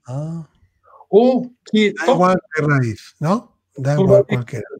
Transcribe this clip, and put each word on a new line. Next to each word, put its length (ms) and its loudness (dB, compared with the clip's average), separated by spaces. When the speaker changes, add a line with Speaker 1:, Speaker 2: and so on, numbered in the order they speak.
Speaker 1:
Ah. 400 -10
Speaker 2:
O 420 2
que 340 0
Speaker 1:
Da 80 -4
Speaker 2:
to- 80 2
Speaker 1:
igual 260 2
qué 80 -2
raíz, 580 -2
¿no? 360 -4
Da 200 -4
Speaker 2:
Como 120 0
Speaker 1:
igual 200 6
Speaker 2:
raíz, 100 -2
Speaker 1:
cualquiera. 280 -10